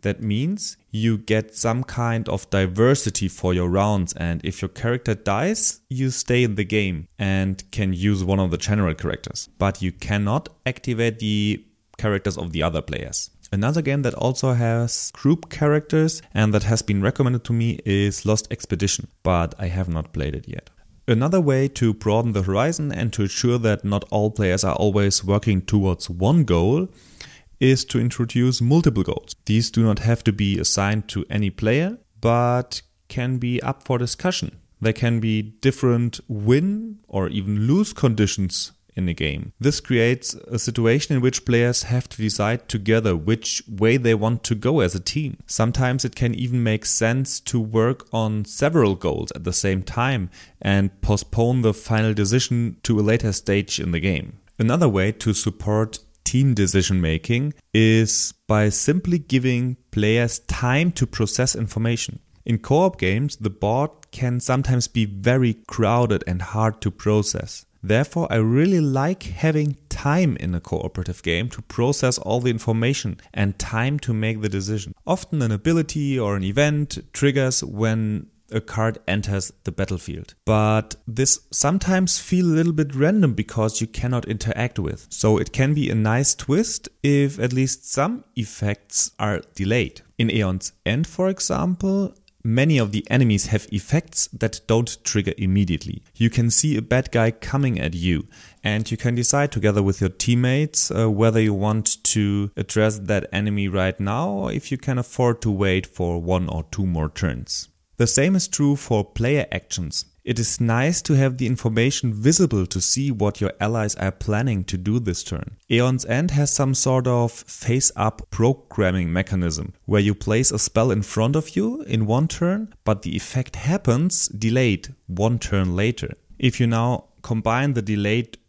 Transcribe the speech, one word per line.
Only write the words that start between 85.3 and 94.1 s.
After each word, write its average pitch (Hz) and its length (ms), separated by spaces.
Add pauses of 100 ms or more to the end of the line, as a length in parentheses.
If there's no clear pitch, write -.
it - 120
can 135 220
be 147 160
a - 60
nice 113 400
twist - 520 (140)
if 143 380
at 123 120
least 131 380
some 208 340 (120)
effects - 800
are 104 240 (140)
delayed. 101 460 (180)
In 117 100
Aeon's 92 420 (140)
End, 123 220
for 185 220
example, 190 840 (300)
many 131 340
of 107 140
the 107 180
enemies 117 380
have 110 240
effects - 560